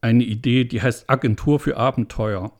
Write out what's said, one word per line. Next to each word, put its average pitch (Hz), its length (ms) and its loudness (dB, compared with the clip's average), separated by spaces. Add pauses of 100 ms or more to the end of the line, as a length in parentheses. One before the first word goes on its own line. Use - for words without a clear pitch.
eine 117 220 4
Idee, 120 420 0
die 120 160 -4
heißt - 260 -2
Agentur 131 500 0
für 143 200 -2
Abenteuer. 107 800 -2